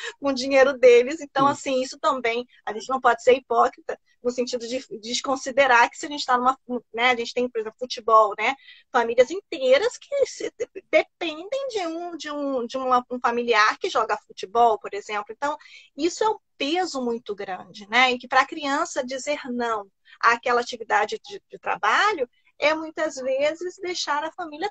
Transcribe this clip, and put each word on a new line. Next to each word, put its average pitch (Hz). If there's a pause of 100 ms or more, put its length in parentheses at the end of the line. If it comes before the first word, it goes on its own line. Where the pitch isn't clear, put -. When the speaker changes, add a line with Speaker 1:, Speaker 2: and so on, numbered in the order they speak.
(200)
Speaker 1:
com 277
o 277
dinheiro 269
deles, 247
então, 277
Speaker 2:
Sim. 285
Speaker 1:
assim, 277
isso 277
também, 247 (200)
a 214
gente 220
não 254
pode 240
ser 247
hipócrita 240 (240)
no 247
sentido 247
de 254 (140)
desconsiderar 254
que -
se -
a 302
gente 294
tá 254
numa, 254 (340)
né, 240
a 247
gente 233
tem, 247
por 226
exemplo, 214
futebol, 220
né? 226 (380)
Famílias 254
inteiras 320
que 554
se, - (400)
dependem 359
de 403
um, 339
de 294
um, 277
de 262
uma, 254
um 247
familiar 240
que 392
joga 220
futebol, 220
por -
exemplo. 208
Então, 294 (380)
isso 320
é 427
um 427 (200)
peso 294
muito 233
grande, 190
né? 247
E 247
que 247
pra 262
criança 294
dizer 269 (100)
não 233 (320)
àquela 240
atividade 320
de, 403
de -
trabalho 247 (320)
é, 302
muitas 320
vezes, 294
deixar 330
a 320
família 320